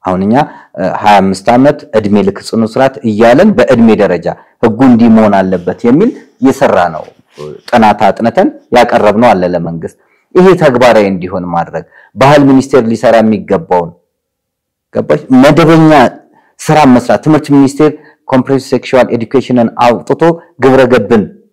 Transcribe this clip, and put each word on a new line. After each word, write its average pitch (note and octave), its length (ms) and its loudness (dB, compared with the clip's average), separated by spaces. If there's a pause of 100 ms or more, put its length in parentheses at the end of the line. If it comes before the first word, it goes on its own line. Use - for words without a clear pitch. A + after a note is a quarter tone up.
አሁን F#2 180 -4
እኛ፣ G#2 120 -2 (400)
እ፣ F2+ 200 -6
ሃያ G#2 220 0
አምስት F#2+ 320 -2
ዓመት C#3 300 2 (160)
እድሜ G#2 280 0
ልክ F#2+ 200 -4
ጽኑ A2+ 220 -4
እስራት B2+ 300 -2 (100)
እያለን A#2 480 2
በእድሜ A#2 440 2
ደረጃ F2+ 300 -2 (320)
ህጉ A2 260 -2
እንዲህ A#2+ 260 4
መሆን A2 240 2
አለበት F#2 480 -4
የሚል D3+ 280 2 (300)
የሰራ B2+ 360 0 (120)
ነው። D#2+ 160 -10 (600)
ጥናት A2 380 0
አጥንተን A#2 460 -2 (240)
ያቀረብነው A2+ 560 2
አለ F#2+ 200 0
ለመንግስት። E2+ 480 -8 (380)
ይሄ F3+ 120 4 (100)
ተግባራዊ A#2+ 500 2
እንዲሆን F#2 420 -8
ማድረግ፣ E2+ 360 -8 (320)
ባህል C#3+ 280 2
ሚኒስቴር C3+ 400 2
ሊሰራ A2+ 320 0
የሚገባውን፣ F#2 760 -2 (1040)
ገባሽ? D3 260 -4 (180)
መደበኛ D#3 540 4 (680)
ስራ D3+ 260 -2
መስራት፣ B2 360 2
ትምህርት D3+ 280 0
ሚኒስቴር C#3+ 400 2 (380)
ኮምፕሬሄንሲቭ C3 400 -2
ሴክሹዋል B2 420 -2
ኤዱኬሽንን A#2 580 -2 (100)
አውጥቶ B2 440 -2 (360)
ግብረ C3 280 2
ገብን፣ A2+ 380 0 (280)